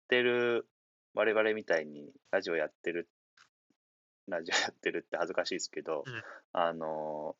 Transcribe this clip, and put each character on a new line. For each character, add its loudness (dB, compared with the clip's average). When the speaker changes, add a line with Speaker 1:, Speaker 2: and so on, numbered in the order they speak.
Speaker 1:
て 6
る、 2
我 4
々 4
み -4
た 2
い -4
に -14
ラ 2
ジ -4
オ 0
や 2
っ -6
て -2
る、 -4
ラ -4
ジ -8
オ 2
や -2
っ -10
て -4
る -4
っ -20
て -4
恥 0
ず -6
か 0
し -6
い -4
で -4
す -8
け -8
ど、 -4
Speaker 2:
う -12
ん。 -10
Speaker 1:
あ 2
の、 -6